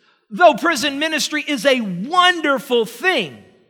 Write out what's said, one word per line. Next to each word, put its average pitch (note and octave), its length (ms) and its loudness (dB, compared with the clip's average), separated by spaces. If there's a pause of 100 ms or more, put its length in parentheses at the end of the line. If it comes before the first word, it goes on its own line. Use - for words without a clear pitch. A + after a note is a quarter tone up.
(300)
Though D#4 240 6
prison C#4 440 -2
ministry D4+ 480 -4
is C#4 200 -4
a C4 160 2
wonderful C#4 1040 0
thing, G#3+ 580 -4 (260)